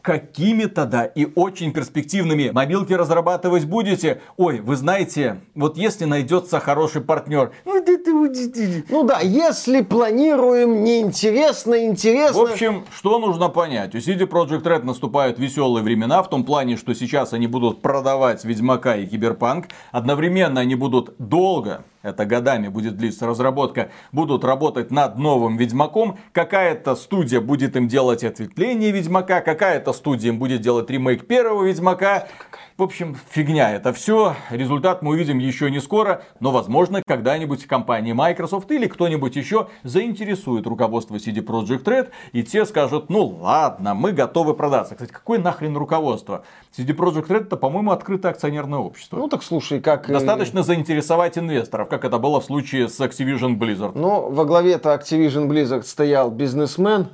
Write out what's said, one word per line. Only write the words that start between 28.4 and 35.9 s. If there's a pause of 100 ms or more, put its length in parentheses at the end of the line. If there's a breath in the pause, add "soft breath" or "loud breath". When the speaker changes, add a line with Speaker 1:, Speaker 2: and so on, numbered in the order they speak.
Speaker 1:
Ведьмака,
какая-то
студия
им
будет
делать
ремейк
первого
Ведьмака. (480 loud breath)
В
общем, (120)
фигня
это
все. (140 loud breath)
Результат
мы
увидим
еще
не
скоро, (160 loud breath)